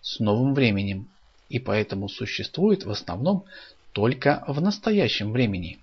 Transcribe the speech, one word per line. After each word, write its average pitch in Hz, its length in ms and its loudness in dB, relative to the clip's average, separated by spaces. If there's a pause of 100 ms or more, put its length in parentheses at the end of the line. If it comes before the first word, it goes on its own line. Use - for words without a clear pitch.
с - 180 -12
новым 120 340 2
временем 101 560 2 (400)
и 117 100 -2
поэтому 104 480 -2
существует - 760 -2
в - 40 -10
основном 117 540 -2 (480)
только 131 560 2
в 147 140 -2
настоящем 185 720 0
времени 98 500 -2